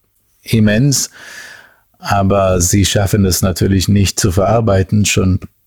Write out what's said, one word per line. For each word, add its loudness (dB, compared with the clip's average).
immens, 0
aber 0
sie 2
schaffen 0
es -2
natürlich 0
nicht 0
zu 0
verarbeiten. 0
Schon 0